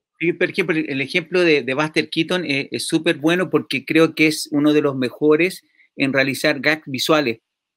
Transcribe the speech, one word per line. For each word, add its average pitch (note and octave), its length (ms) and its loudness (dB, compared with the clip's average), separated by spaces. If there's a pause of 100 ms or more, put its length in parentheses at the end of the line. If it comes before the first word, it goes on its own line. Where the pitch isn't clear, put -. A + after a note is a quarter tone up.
(200)
Sí, E3 140 0
por E3+ 160 -2
ejemplo, E3+ 260 -2
el, D#3 140 -2
el C3+ 100 -6
ejemplo E3 420 -2
de, D3+ 220 4
de B2+ 100 -4
Buster D3+ 360 -2
Keaton E3 340 -2
es, C#3 280 -4
es - 160 -6
súper D#3+ 320 0
bueno E3+ 300 0
porque C#3 360 -2
creo D#3+ 300 2
que D#3 120 4
es D#3 240 -4
uno D3 220 2
de D3 80 4
los C#3 160 0
mejores D3+ 680 0 (320)
en C3+ 160 -2
realizar C3+ 480 0
gags D3+ 280 -2
visuales. C3+ 520 0 (380)